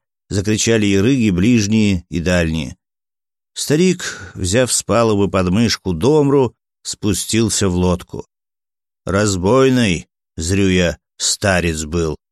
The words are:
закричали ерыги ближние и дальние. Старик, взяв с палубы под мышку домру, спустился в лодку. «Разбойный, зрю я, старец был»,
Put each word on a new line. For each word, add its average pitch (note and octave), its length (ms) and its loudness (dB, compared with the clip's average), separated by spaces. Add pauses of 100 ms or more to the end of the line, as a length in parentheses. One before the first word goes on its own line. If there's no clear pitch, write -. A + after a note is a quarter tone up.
(300)
закричали G#2+ 560 0
ерыги G#2+ 440 2
ближние G2+ 800 2
и E2 100 -6
дальние. D#2+ 560 -2 (800)
Старик, - 800 -2
взяв A2 400 0
с - 100 -2
палубы G#2 460 2
под F#2 200 0
мышку G2 440 0
домру, C#3 640 2 (260)
спустился G#2 880 -2
в F2+ 60 -2
лодку. F2+ 500 -2 (800)
«Разбойный, G#2 1000 0 (280)
зрю F#2+ 320 -2
я, F2+ 300 0 (200)
старец E2+ 680 -2
был», D#2 320 -2 (140)